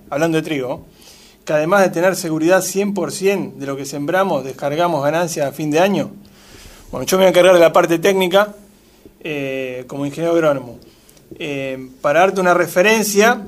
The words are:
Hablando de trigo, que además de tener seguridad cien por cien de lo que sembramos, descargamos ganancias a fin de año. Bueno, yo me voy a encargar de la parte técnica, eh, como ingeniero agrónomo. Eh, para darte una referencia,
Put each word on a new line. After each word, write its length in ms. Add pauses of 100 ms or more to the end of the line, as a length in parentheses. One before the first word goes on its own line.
Hablando 280
de 60
trigo, 440 (580)
que 80
además 300
de 80
tener 240
seguridad 480
cien 320
por 160
cien 480
de 80
lo 100
que 80
sembramos, 600
descargamos 580
ganancias 460
a 40
fin 200
de 80
año. 320 (800)
Bueno, 120
yo 120
me 80
voy 20
a 40
encargar 240
de 60
la 120
parte 260
técnica, 560 (640)
eh, 680
como 180
ingeniero 280
agrónomo. 440 (640)
Eh, 480 (120)
para 200
darte 200
una 140
referencia, 920